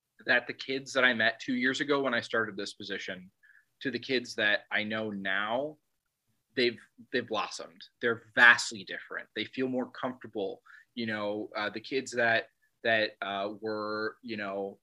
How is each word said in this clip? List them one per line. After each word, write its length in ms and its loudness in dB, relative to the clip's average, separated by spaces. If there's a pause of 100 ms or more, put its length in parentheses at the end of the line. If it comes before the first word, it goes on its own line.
(280)
that 180 2
the 80 -8
kids 400 -6
that 100 4
I 120 6
met 240 2
two 160 -2
years 260 0
ago 220 2
when 100 0
I 80 2
started 340 -2
this 200 -8
position 560 -8 (500)
to 80 -4
the 80 -2
kids 380 -4
that 360 2
I 120 0
know 260 -4
now, 680 -2 (800)
they've, 240 2 (320)
they've 160 -2
blossomed. 540 -4 (220)
They're 220 0 (100)
vastly 480 8
different. 520 -12
They 100 -2
feel 220 -2
more 220 -2
comfortable. 720 -6 (320)
You 140 -4
know, 500 -2
uh, 140 -2
the 80 -8
kids 320 -4
that, 380 2 (340)
that, 300 4 (100)
uh, 380 -2
were, 600 -4
you 160 -8
know, 460 -4